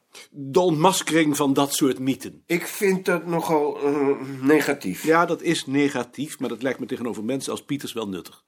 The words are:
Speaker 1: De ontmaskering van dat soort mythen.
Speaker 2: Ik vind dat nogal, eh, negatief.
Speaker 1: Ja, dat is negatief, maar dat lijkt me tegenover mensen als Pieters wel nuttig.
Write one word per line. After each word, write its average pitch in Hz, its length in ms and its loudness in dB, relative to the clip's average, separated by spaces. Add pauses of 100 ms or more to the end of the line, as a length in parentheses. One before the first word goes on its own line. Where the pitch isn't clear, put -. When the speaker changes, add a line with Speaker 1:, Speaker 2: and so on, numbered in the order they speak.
(300)
Speaker 1:
De 139 300 0
ontmaskering 165 760 4
van 139 180 4
dat 143 200 2
soort 131 260 2
mythen. 131 460 -4
Speaker 2:
Ik 170 220 -2
vind 190 380 0
dat 170 200 0
nogal, 160 540 0
eh, 139 400 2 (220)
negatief. 139 600 -2
Speaker 1:
Ja, 165 220 4
dat 165 160 -4
is 160 240 -2
negatief, 135 760 -2
maar 123 100 -4
dat 113 120 -8
lijkt 127 180 -4
me 127 60 -6
tegenover 113 380 -6
mensen 127 280 -4
als 107 120 -6
Pieters 135 300 -6
wel 113 140 -6
nuttig. 90 400 -10